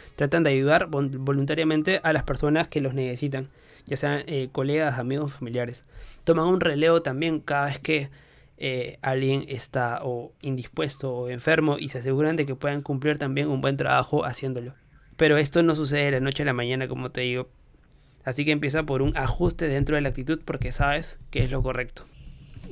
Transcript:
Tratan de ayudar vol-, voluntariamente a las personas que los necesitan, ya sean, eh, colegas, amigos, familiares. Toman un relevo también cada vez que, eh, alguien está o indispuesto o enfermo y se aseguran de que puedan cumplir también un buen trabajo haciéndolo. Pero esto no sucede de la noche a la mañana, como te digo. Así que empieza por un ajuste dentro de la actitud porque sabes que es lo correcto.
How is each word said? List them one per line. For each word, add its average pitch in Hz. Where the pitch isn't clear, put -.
Tratan 156
de 151
ayudar 147
vol-, 139
voluntariamente 156
a 160
las 151
personas 151
que -
los 135
necesitan, 135
ya 143
sean, 143
eh, 139
colegas, 143
amigos, 139
familiares. 120
Toman 165
un 185
relevo 165
también 151
cada 143
vez 139
que, 147
eh, 127
alguien 135
está 120
o 123
indispuesto 135
o 123
enfermo 147
y 139
se 135
aseguran 139
de 151
que 131
puedan 143
cumplir 143
también 143
un 135
buen 139
trabajo 135
haciéndolo. 127
Pero 151
esto 151
no 165
sucede 147
de 143
la 127
noche 139
a 147
la 139
mañana, 127
como 127
te 127
digo. 123
Así 131
que 151
empieza 147
por 135
un 147
ajuste 165
dentro 139
de 147
la 139
actitud 131
porque 131
sabes 147
que 135
es 127
lo 131
correcto. 127